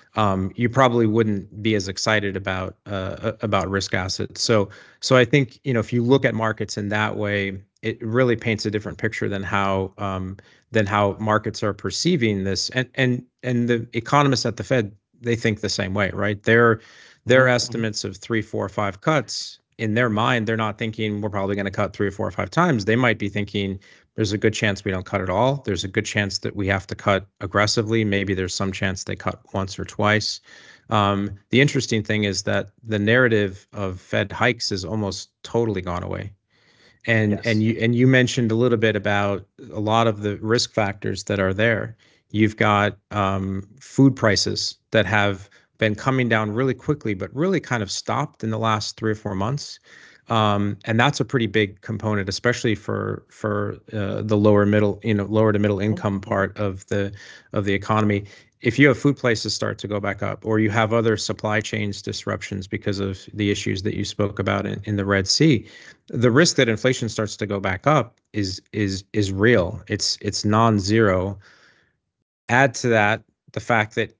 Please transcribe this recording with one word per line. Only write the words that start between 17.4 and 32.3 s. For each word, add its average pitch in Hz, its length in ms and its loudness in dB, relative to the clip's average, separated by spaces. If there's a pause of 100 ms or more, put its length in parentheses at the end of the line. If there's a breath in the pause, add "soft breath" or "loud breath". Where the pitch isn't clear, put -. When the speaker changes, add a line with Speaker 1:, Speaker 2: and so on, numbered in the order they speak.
Speaker 2:
Mm-hmm. 127 100 4
Speaker 1:
estimates 113 500 -4
of 101 140 -10
three, 113 240 -4
four, 104 260 -6
five 98 320 -6
cuts, - 600 -4 (180)
in 107 160 -2
their 120 160 2
mind, 113 360 2
they're 113 120 -2
not 107 180 -2
thinking 107 460 -4
we're 107 80 -4
probably 98 260 -2
gonna 98 140 -2
cut 98 240 -4
three 104 140 -2
or - 20 -2
four 101 180 -6
or - 20 -4
five 98 200 -4
times. 156 340 2
They 110 120 2
might 120 220 2
be 101 120 -4
thinking 98 500 -4 (340 soft breath)
there's 104 180 0
a 107 60 -2
good 107 140 2
chance 101 320 -2
we 101 60 -2
don't 92 160 -4
cut 98 160 -2
at 92 80 -4
all. 127 340 0
There's 92 200 -4
a 101 40 -6
good 104 160 -2
chance 101 360 -2
that - 140 -6
we 98 120 -4
have 95 220 0
to - 60 -8
cut 98 320 0 (140)
aggressively. 107 640 0
Maybe 98 300 0
there's 90 200 -4
some 95 180 -4
chance 92 320 -4
they 98 120 -8
cut 95 240 -8 (140)
once 95 240 -6
or 98 80 -8
twice. 104 540 0 (500 loud breath)
Um, 101 400 2 (180)
the 123 140 4
interesting 120 400 0
thing 107 220 0
is 95 180 -2